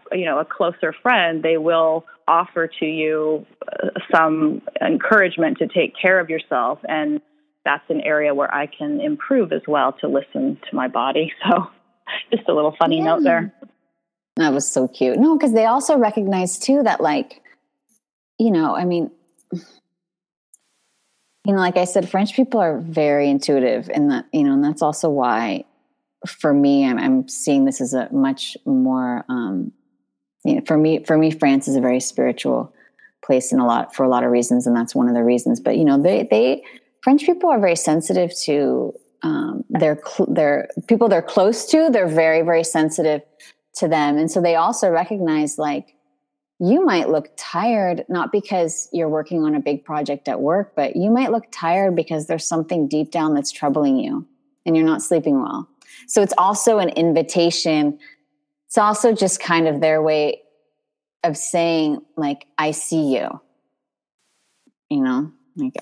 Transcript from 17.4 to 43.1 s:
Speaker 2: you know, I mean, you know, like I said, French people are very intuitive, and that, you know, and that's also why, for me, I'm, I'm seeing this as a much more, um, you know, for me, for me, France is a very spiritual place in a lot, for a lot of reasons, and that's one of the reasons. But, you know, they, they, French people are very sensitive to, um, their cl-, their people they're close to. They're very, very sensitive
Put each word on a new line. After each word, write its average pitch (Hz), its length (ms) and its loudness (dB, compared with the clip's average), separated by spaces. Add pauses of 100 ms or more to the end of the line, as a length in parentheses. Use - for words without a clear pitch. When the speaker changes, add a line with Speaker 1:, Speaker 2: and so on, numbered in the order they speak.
Speaker 2:
you 226 120 2
know, 160 240 2
I 180 120 -2
mean, 170 240 -2 (2250)
you 202 80 0
know, 196 60 2
like 180 180 0
I 180 80 4
said, 180 240 0
French 202 260 -2
people 254 260 2
are 160 180 2
very 147 500 0
intuitive, 131 640 0
and 147 200 2
that, 123 200 -4
you 151 120 2
know, 139 80 4
and 139 100 4
that's 147 180 -2
also 151 300 0
why, 117 540 -2 (600)
for - 300 0
me, 139 320 4
I'm, 123 120 0
I'm 131 300 0
seeing 139 360 0
this 135 160 -2
as 127 140 -4
a 127 180 -2
much 135 520 -2
more, 127 640 0
um, 110 440 -6 (720)
you - 100 0
know, - 120 -2
for 156 120 2
me, 156 260 2
for 160 140 2
me, 160 140 2
France 139 340 0
is 139 80 0
a 135 60 2
very 127 180 2
spiritual 127 760 -4 (520)
place 131 280 0
in 131 60 2
a 123 80 2
lot, 120 280 0
for 135 100 0
a 131 40 4
lot 123 140 2
of 123 80 0
reasons, 123 380 0
and 120 80 2
that's 117 180 -4
one 123 140 2
of 123 60 0
the 120 100 2
reasons. 120 340 2
But, - 180 -2
you 160 80 4
know, 139 160 4
they, 190 300 2
they, 254 320 2 (400)
French 285 240 4
people 349 240 2
are 262 80 4
very 185 180 2
sensitive 170 540 0 (140)
to, 131 500 0 (300)
um, 165 440 -4
their 151 360 0
cl-, - 280 -2
their 147 360 0 (180)
people 226 220 4
they're 180 140 4
close 208 440 0
to. 320 240 4
They're 208 180 2
very, 160 340 4
very 165 200 2
sensitive 156 600 0 (560)